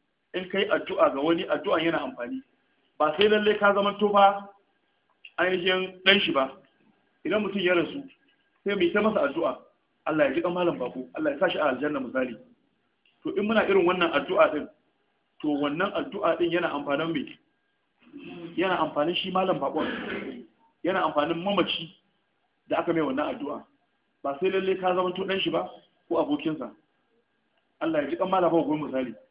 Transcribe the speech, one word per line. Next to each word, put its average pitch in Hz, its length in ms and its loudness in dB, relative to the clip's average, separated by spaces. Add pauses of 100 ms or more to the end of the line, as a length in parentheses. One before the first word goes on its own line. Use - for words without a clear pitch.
(340)
In 185 160 -4
kai 196 180 0
addu'a 147 460 2
ga 135 60 -2
wani, 170 280 2
addu'an 170 360 0
yana 156 200 0
amfani. 127 380 -8 (560)
Ba 151 180 2
sai 208 120 6
lalle 208 300 4
ka 202 160 6
zama 202 240 2
to 208 140 2
fa 202 380 6 (880)
ainihin 185 640 0
ɗan 196 160 6
shi 160 120 -2
ba. 135 200 0 (720)
Idan 208 180 0
mutum 196 180 -4
ya 180 140 2
rasu, 139 300 -2 (600)
sai 202 100 0
mu 185 80 0
yi 170 100 2
ta 202 80 2
masa 196 280 2
addu'a. 139 300 -2 (480)
"Allah 151 220 2
ya 131 60 -2
ji 165 80 0
kan 175 100 -2
malam 170 260 0
bako, 127 360 -8
Allah 151 180 -2
ya 143 60 -8
sa 185 100 2
shi - 100 -4
a 147 140 0
aljanna," 143 280 -2
misali. 127 360 -4 (880)
To, 156 120 -6
in 208 120 -2
muna 214 180 2
irin 190 200 4
wannan 175 260 2
addu'a 151 400 4
din, 147 160 -6 (720)
to, 151 80 -4
wannan 147 480 -2
addu'a 165 420 -2
din 175 140 0
yana 170 180 0
amfanin 143 420 -4
me? 135 260 -8 (1200)
Yana 180 220 0
amfanin 156 380 0
shi 190 160 -4
malam 190 260 0
bakon. 143 300 -2 (960)
Yana 180 240 0
amfanin 160 340 -2
mamaci 180 460 -2 (800)
da 147 100 0
aka 165 140 0
mai 165 80 2
wannan 139 340 -2
addu'a. 143 300 -10 (580)
Ba 139 160 -4
sai 190 120 0
lalle 190 280 0
ka 180 160 0
zama 180 220 0
to 190 80 -4
ɗan 190 160 -4
shi 165 100 -2
ba 156 180 -2 (400)
ko 165 140 0
abokinsa. 143 480 -2 (1080)
"Allah 156 240 0
ya - 60 -6
ji 170 60 -4
kan 185 140 -2
malam 175 220 4
bako," 151 240 2
misali. 127 380 -4 (160)